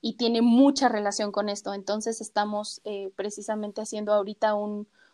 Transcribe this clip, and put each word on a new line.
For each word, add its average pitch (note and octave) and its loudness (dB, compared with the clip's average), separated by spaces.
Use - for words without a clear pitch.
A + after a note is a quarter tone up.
y A3+ -6
tiene A#3 2
mucha C4 6
relación G#3 -2
con G3+ 0
esto. G3+ -6
Entonces G#3+ -4
estamos, G#3 -4
eh, G3+ -8
precisamente G#3+ -6
haciendo G#3+ -2
ahorita G#3 0
un, G#3 -4